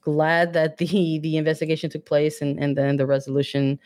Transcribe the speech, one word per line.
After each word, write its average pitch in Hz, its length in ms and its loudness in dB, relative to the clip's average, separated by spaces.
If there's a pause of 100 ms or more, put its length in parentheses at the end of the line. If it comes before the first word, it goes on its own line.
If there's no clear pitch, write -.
glad 160 520 2
that 160 240 0
the, 170 400 0
the 156 180 -2
investigation 156 540 -2
took - 160 -10
place 151 340 0
and, 143 180 -2
and 143 160 0
then 139 220 0
the 135 100 0
resolution, 139 800 0